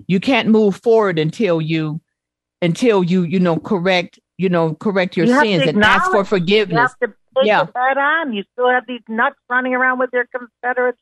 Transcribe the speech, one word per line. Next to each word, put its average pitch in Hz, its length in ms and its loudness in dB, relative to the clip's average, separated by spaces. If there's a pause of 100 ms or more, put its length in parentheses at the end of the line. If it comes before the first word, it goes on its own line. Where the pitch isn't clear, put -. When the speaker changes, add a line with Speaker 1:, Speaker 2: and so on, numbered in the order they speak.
Speaker 1:
You 185 140 0
can't 226 280 0
move 214 340 2
forward 214 360 2
until 165 420 0
you, 156 400 -4 (600)
until 190 400 2
you, 180 200 0
you 175 180 -2
know, 170 180 2
correct, 180 600 -2 (200)
you 185 100 -2
know, 165 260 0
correct 185 420 -4
your 175 100 2
Speaker 2:
You 240 60 2
have 277 100 4
Speaker 1:
sins 196 220 2
Speaker 2:
to 170 60 0
Speaker 1:
and 208 140 0
ask 233 200 4
for 220 40 -2
Speaker 2:
acknowledge. 208 200 0
Speaker 1:
forgiveness. 202 720 0
Speaker 2:
You 240 60 0
have 214 40 -18
to - 60 -20 (220)
take 269 80 2
Speaker 1:
Yeah. 208 160 2
Speaker 2:
it 269 120 -6
head 262 240 0
on. 294 340 -2
You 202 200 -6
still 247 160 -2
have 247 180 0
these 247 220 -12
nuts 240 280 -2 (120)
running 254 260 -2
around 254 240 0
with 254 120 -4
their 247 160 -4
Confederate 247 760 -6